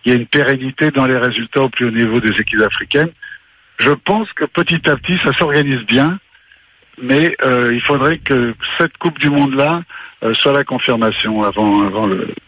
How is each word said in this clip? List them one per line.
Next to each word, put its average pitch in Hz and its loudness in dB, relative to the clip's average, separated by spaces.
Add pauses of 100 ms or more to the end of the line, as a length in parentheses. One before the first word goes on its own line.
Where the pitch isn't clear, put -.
y 123 2
ait 123 6
une 120 0
pérennité 135 0
dans 139 2
les 131 2
résultats 120 -2
au 131 2
plus 120 -2
haut 113 0
niveau 113 2
des 110 0
équipes 110 0
africaines. 143 0 (720)
Je 135 2
pense 202 0
que - -4
petit 165 -2
à 147 4
petit 175 -2
ça 135 0
s'organise 143 0
bien, 143 2 (840)
mais, 143 2
euh, 123 2
il 120 -2
faudrait 147 0
que 120 0 (260)
cette 165 -2
Coupe 165 -2
du 147 2
Monde-là, 143 2 (420)
euh, 113 0
soit 139 2
la 139 2
confirmation 113 -2
avant, 101 2
avant 104 -2
le 95 -2 (180)